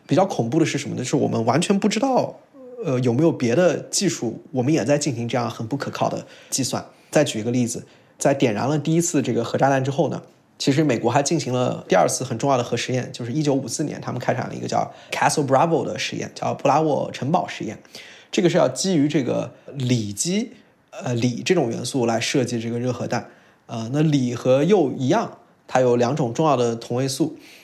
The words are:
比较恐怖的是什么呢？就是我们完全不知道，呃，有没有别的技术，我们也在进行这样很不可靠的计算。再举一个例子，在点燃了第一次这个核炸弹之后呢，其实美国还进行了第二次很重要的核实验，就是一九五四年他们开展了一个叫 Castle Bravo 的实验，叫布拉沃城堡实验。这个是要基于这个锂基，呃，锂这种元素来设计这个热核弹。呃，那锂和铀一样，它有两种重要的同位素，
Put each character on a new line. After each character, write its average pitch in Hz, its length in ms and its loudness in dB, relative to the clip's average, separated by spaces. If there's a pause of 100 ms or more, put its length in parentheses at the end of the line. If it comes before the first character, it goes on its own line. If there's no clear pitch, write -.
比 - 80 -2
较 185 120 4
恐 117 240 -4
怖 156 80 0
的 156 80 4
是 - 100 -2
什 117 140 -6
么 110 40 -6
呢？ 117 80 -4
就 - 60 -6
是 160 80 0
我 117 100 2
们 117 200 0
完 123 120 4
全 196 200 2
不 214 100 2
知 202 100 -2
道， 254 400 0 (460)
呃， 135 160 0
有 131 140 2
没 135 80 2
有 165 100 6
别 117 220 0
的 160 240 4
技 - 320 -2
术， 120 400 -6
我 127 120 -2
们 131 80 0
也 147 140 2
在 143 140 4
进 147 160 -2
行 120 120 -4
这 123 120 -2
样 117 100 -2
很 113 180 -8
不 127 80 -6
可 - 160 -6
靠 - 200 -2
的 - 160 -8 (240)
计 - 120 -2
算。 - 220 -4 (260)
再 156 140 4
举 107 160 -4
一 - 20 -2
个 117 80 -4
例 123 160 2
子， - 200 -8 (320)
在 139 160 2
点 127 180 2
燃 110 160 -2
了 151 100 0
第 160 160 0
一 170 60 4
次 156 220 0
这 120 100 -2
个 117 100 0
核 - 140 -4
炸 135 140 4
弹 135 120 2
之 131 80 -2
后 139 200 0
呢， - 100 -6 (380)
其 - 120 0
实 147 140 4
美 123 140 2
国 113 120 0
还 143 120 4
进 151 180 0
行 127 100 -4
了 123 380 -2
第 185 80 4
二 170 100 6
次 127 160 -2
很 127 140 -6
重 139 140 0
要 131 80 4
的 120 40 0
核 117 140 -4
实 - 160 -4
验， 127 180 -2
就 - 140 -10
是 117 80 -6
一 156 100 0
九 143 120 2
五 123 120 -2
四 113 180 -4
年 - 180 -6
他 120 100 -8
们 123 80 -6
开 123 140 0
展 120 140 -4
了 - 60 -10
一 120 60 -10
个 120 80 -6
叫 110 240 -2 (180)
Castle 139 360 0
Bravo 139 360 2
的 - 160 -6
实 - 180 -6
验， 113 180 -8
叫 120 180 -4
布 - 160 -2
拉 143 140 4
沃 147 280 0
城 135 220 -4
堡 - 160 0
实 - 160 -10
验。 107 140 -8 (520)
这 214 120 0
个 165 80 4
是 160 80 2
要 143 100 6
基 180 300 0
于 139 100 4
这 147 160 0
个 - 260 -4 (220)
锂 123 400 0
基， 196 400 -4 (380)
呃， - 240 -6
锂 120 280 -2
这 180 120 2
种 139 160 2
元 117 120 -6
素 120 220 -2
来 113 160 2
设 131 240 0
计 120 160 -2
这 117 80 -6
个 120 100 -4
热 123 140 -2
核 113 140 -6
弹。 113 240 -6 (340)
呃， 113 300 -8
那 147 80 2
锂 135 320 2
和 131 280 4
铀 165 300 4
一 127 160 -2
样， 202 300 0 (280)
它 - 140 2
有 123 160 6
两 123 180 2
种 123 200 -2
重 160 120 2
要 143 80 4
的 120 220 2
同 120 220 -6
位 135 100 0
素， 131 300 -2 (260)